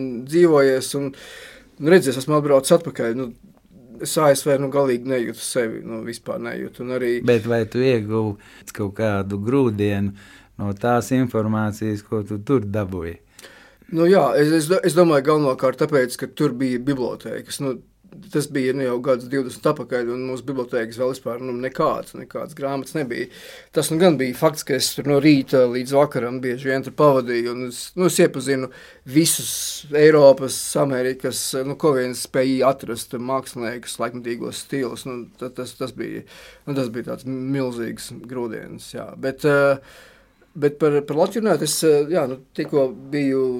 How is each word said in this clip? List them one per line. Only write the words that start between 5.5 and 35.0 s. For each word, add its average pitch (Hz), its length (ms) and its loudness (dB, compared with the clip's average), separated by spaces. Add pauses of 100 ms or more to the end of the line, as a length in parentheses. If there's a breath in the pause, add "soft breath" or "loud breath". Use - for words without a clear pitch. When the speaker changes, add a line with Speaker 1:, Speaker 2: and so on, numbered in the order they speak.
Speaker 1:
nu, 113 180 -10
vispār 117 380 -8
nejūtu, 123 440 -8
un 127 120 -4
arī 123 140 0 (100)
Speaker 2:
Bet 120 240 4
vai 117 200 2
tu 117 200 -2
ieguvi 110 880 -2
kaut 101 240 -4
kādu 101 420 -2
grūdienu 104 760 0 (380 loud breath)
no 101 200 -6
tās 120 400 0
informācijas, 107 880 0
ko 110 240 -4
tu 104 160 -8
tur 117 240 0
dabūji? 92 540 -6 (720 loud breath)
Speaker 1:
Nu 165 200 2
jā, 156 240 4
es, 147 160 4
es 156 220 2
do-, 190 100 2
es 156 160 0
domāju, 156 320 6
galvenokārt 139 480 2
tāpēc, 143 400 2
ka - 160 -8
tur 143 240 0
bija 127 240 -2
bibliotēkas, 117 800 -6
nu, 131 160 -4 (440)
tas 147 260 -4
bija, 131 260 0
nu, 139 100 -4
jau 123 160 -2
gadus 127 280 0
divdesmit 127 400 -4
atpakaļ, 123 420 -2
un 123 140 -6
mūsu 127 240 -8
bibliotēkas 120 520 -6
vēl 127 120 0
vispār, 123 320 -8
nu, 127 120 -6
nekāds, 123 600 -4
nekāds 123 400 -12
grāmatas 139 400 -6
nebija. 127 320 -4 (440 loud breath)
Tas - 200 0
nu 160 80 0
gan 170 180 6
bija 127 200 -2
fakts, 151 260 0
ka 139 140 -2
es - 160 -2
tur 135 160 -4
no 143 100 4
rīta 135 480 6
līdz 127 280 -4
vakaram 131 440 2
bieži 131 300 -4
vien 131 160 -2
tur 131 100 -12
pavadīju, 123 560 4
un 127 160 -6
es, 120 140 -12 (100)
nu, 180 160 2
es 151 120 2
iepazinu 135 500 0 (340 loud breath)
visus 147 480 2 (360)
Eiropas, 143 720 8 (180)
Amerikas, 131 680 -2 (160)
nu, 135 180 -6
ko 147 180 2
vien 127 200 -2
spēja 135 560 2
atrast - 440 -8
māksliniekus, 123 840 -8
laikmetīgos 120 640 -8
stilus, 120 420 -6